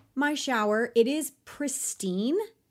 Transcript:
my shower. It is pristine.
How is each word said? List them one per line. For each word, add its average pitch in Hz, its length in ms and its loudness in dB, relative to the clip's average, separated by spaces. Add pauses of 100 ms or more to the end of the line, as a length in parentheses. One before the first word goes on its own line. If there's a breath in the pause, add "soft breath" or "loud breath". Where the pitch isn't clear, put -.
(140)
my 294 200 2
shower. 226 600 0
It 233 140 6
is 294 240 -2 (120)
pristine. 226 960 -4 (320)